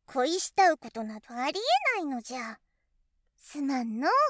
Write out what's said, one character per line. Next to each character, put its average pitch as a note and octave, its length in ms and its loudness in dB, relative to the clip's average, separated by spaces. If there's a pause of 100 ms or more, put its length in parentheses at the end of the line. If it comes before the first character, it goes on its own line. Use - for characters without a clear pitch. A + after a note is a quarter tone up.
恋 D4 320 0
し - 160 -4
た F#4+ 180 6
う D4+ 60 -4
こ A#3 120 -14
と A3+ 120 -8
な A3 180 -10
ど - 140 -20
あ B3+ 160 -2
り F4+ 80 -6 (400)
え - 20 -2
な - 20 -2
い D4+ 40 -4
の B3 160 -6
じ B3+ 140 -10
ゃ。 A3+ 240 -10 (800)
す - 220 -6
ま C4+ 220 0
ん A3+ 180 -4
の D4+ 80 2
う、 G#4+ 40 4 (180)